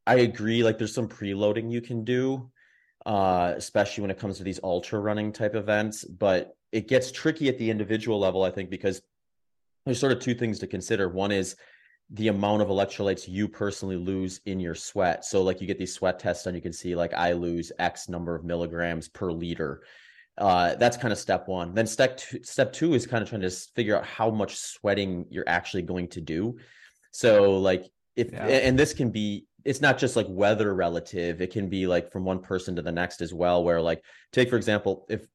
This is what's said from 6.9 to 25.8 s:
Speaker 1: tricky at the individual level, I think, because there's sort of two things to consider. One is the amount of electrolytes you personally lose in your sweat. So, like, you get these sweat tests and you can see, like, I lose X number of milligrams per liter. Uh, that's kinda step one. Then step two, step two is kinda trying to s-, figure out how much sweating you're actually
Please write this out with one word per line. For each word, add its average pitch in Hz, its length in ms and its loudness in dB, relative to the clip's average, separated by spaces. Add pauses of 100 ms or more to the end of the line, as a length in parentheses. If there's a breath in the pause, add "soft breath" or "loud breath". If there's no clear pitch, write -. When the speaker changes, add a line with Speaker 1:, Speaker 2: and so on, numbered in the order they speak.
Speaker 1:
tricky 156 380 0
at 123 100 0
the 113 120 0
individual 110 500 0
level, 95 240 2
I 90 60 2
think, 92 200 -8
because 95 320 -4 (840)
there's 127 120 0
sort 135 140 4
of 120 80 2
two 123 140 0
things 110 260 -2
to 95 60 -6
consider. 98 420 -2
One 95 240 0
is 95 240 -2 (540 soft breath)
the 107 180 0
amount 104 340 2
of 101 60 2
electrolytes 98 600 0
you 98 200 -2
personally 98 480 -4
lose 92 500 -4
in 95 140 -4
your 85 160 -4
sweat. - 480 0
So, 95 180 2
like, 92 180 0
you 95 60 -6
get 95 120 -4
these 92 160 -6
sweat 90 260 0
tests - 260 -4
and 90 80 -4
you 85 80 -8
can 87 100 -6
see, 87 220 -6
like, 85 200 -2
I 87 180 2
lose 85 480 -4
X - 280 -4
number 87 280 -6
of 80 80 -10
milligrams 85 640 -4
per 92 240 -6
liter. 82 500 -6 (560 loud breath)
Uh, 90 380 4
that's 120 200 4
kinda 113 200 -2
step - 320 -2
one. 90 260 -6
Then 110 120 2
step 127 300 2
two, - 260 -12
step 131 300 0
two 160 220 2
is 120 120 0
kinda 110 200 -2
trying 104 160 -6
to 92 60 0
s-, - 260 -8
figure 107 220 2
out - 100 0
how 113 240 0
much 107 260 -2
sweating 98 720 -2
you're - 180 -4
actually 87 340 0